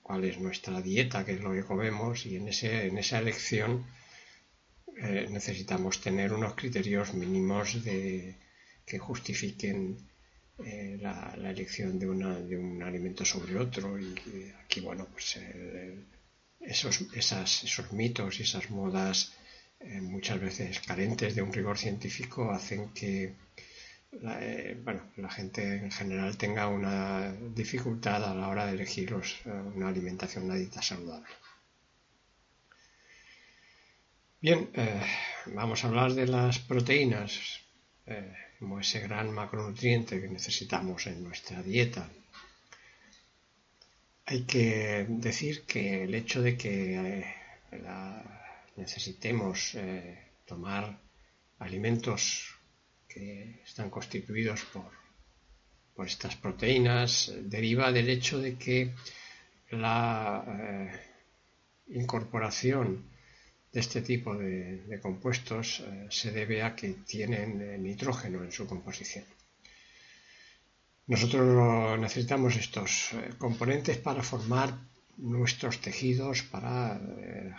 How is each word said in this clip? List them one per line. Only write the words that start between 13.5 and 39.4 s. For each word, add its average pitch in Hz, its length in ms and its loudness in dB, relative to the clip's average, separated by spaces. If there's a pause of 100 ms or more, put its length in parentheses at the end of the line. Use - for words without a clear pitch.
otro. 98 440 -2
Y, 95 60 -6
y 95 460 -10 (120)
aquí, - 160 0
bueno, 92 320 -6
pues, - 240 -6
el, 90 400 -10
el, 92 300 -12 (540)
esos, 143 420 0 (120)
esas, 101 480 2
esos - 300 -4
mitos 110 480 0
y - 20 -4
esas - 280 -2
modas, 95 640 0 (460)
eh, 104 200 -8
muchas 95 400 -4
veces 95 400 -4
carentes 104 560 0
de 101 60 2
un 98 100 -2
rigor 101 260 0
científico, 110 720 -2
hacen 101 380 -4
que 98 460 -2 (760)
la, 113 340 -6
eh, 113 380 -6
bueno, 107 200 -4 (160)
la 95 120 -8
gente 101 460 -2
en 101 160 -4
general 98 440 -2
tenga 104 300 0
una 98 680 0 (220)
dificultad 113 720 0
a 98 100 0
la 95 140 0
hora 101 180 0
de 101 60 0
elegir 95 400 -2
los, 92 220 -2 (100)
eh, - 60 -8 (260)
una 95 100 0
alimentación, 92 600 -2
una 92 100 0
dieta 92 260 -4
saludable. 85 460 -6 (3000)
Bien, 160 340 6
eh, 107 260 2 (460)
vamos 107 380 0
a - 20 4
hablar 123 280 6
de 131 120 4
las 123 320 6
proteínas, 123 1000 4 (460)
eh, 101 280 -8 (240)
como 98 220 -6
ese 101 180 0
gran 107 320 -2
macronutriente 107 880 2